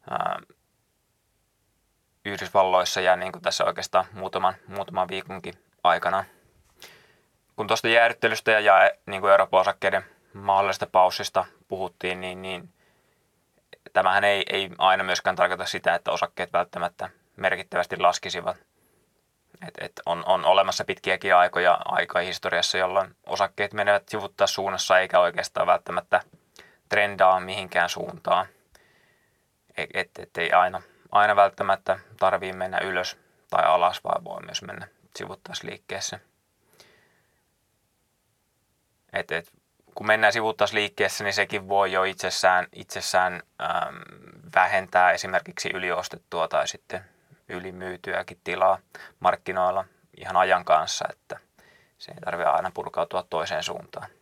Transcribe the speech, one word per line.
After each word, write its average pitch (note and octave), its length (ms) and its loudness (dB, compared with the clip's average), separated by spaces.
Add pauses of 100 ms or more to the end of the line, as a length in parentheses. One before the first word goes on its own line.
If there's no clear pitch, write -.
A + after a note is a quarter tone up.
Ää, G1+ 300 -4 (1900)
Yhdysvalloissa F#2+ 760 2
ja F2+ 140 4
niin F#2 160 -8
kuin F2 100 -16
tässä - 240 -2
oikeastaan F2 460 0
muutaman, F#2 440 -2 (120)
muutaman F#2+ 400 -4
viikonkin F#2+ 560 -10 (200)
aikana. F2 420 2 (1300)
Kun G#2 120 -6
tuosta A2+ 200 0
jäädyttelystä A#2 640 2
ja, G#2+ 80 4
ja, G2 320 6 (140)
niin F#2+ 160 -8
kuin G2 100 4
Euroopan F#2+ 280 6
osakkeiden G2 460 0 (280)
mahdollisesta G2 540 0
paussista F#2 580 2 (220)
puhuttiin, F#2 540 -8
niin, F#2 200 -10
niin F2+ 320 -12 (1200)
tämähän F#2+ 300 2
ei, G2+ 260 2
ei F#2+ 280 -4
aina F#2+ 260 2
myöskään F#2 320 -2
tarkoita F2+ 300 -2
sitä, F2 300 -2
että - 160 -4
osakkeet - 420 -6
välttämättä - 560 -6 (260)
merkittävästi F#2 640 -4
laskisivat. F2 600 -2 (1120)
Et, - 120 -16
et - 260 -12
on, E2+ 200 -4
on F2+ 200 0
olemassa F#2+ 400 2
pitkiäkin F#2 500 0
aikoja, F2 500 4
aikoja F2 400 -2
historiassa, F2 520 -2
jolloin F#2 380 0 (100)
osakkeet G2+ 480 -4
menevät G2+ 360 2
sivuttaa G2+ 380 -2
suunnassa F#2+ 520 0
eikä F#2 200 2
oikeastaan F2 480 0
välttämättä F2+ 540 0 (680)
trendaa F#2+ 500 4
mihinkään F#2 500 -2
suuntaan. F2 580 -2 (1300)
Et, E2 160 -6
et, F#2+ 160 -4 (100)
et - 180 -14
ei E2 140 0
aina, F2+ 300 4 (300)
aina G#2 240 4
välttämättä G2 640 2 (200)
tarvii F#2+ 340 0
mennä F#2 260 -4
ylös F2+ 380 -4 (320)
tai - 140 2
alas, F2 400 2
vaan - 200 -4
voi - 220 -12
myös - 160 -10
mennä - 260 -14 (280)
sivuttaisliikkeessä. - 1040 -10 (3000)
Et, - 180 -6
et, E2 200 -6 (440)
kun G#2 120 -6
mennään G#2+ 260 4
sivuttaisliikkeessä, G#2 880 0
niin G2 100 -2
sekin G2 360 -2
voi G2 220 2
jo F#2 120 2
itsessään, F#2 720 0
itsessään, F#2 600 -2 (280)
äm, E2+ 340 -4 (600)
vähentää F#2 560 4
esimerkiksi - 600 -2
yliostettua F2 760 -4
tai D2+ 200 0
sitten - 380 -12 (420)
ylimyytyäkin F2+ 960 -10
tilaa F#2 360 2 (400)
markkinoilla F#2 640 0 (320)
ihan F#2 200 -2
ajan F2+ 280 2
kanssa, D#2+ 440 2
että - 300 -14 (580)
se - 140 -20
ei - 140 -20
tarvitse E2+ 240 0
aina F2 240 0
purkautua - 560 -4
toiseen D#2+ 340 -4
suuntaan. - 460 -12 (120)